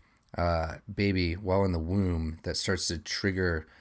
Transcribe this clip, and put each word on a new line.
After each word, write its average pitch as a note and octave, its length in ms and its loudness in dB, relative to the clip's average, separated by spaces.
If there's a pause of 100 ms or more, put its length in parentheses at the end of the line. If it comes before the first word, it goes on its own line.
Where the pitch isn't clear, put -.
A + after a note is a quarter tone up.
(360)
uh, E2+ 420 0 (160)
baby F#2+ 400 2
while F#2+ 300 2
in F#2+ 80 2
the E2+ 60 2
womb E2 640 0
that E2 160 -4
starts - 300 0
to E2+ 100 -2
trigger F2+ 680 -2 (140)